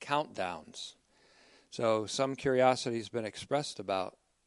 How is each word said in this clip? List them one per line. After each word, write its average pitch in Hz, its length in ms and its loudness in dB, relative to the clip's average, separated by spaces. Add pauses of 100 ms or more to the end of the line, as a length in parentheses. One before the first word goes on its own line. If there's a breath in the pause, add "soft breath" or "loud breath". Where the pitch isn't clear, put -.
countdowns. 92 920 -4 (760 soft breath)
So 110 360 2
some 135 300 -2
curiosity 127 600 4
has 107 140 -6
been 113 160 -4
expressed - 520 -4
about 95 380 -4 (300)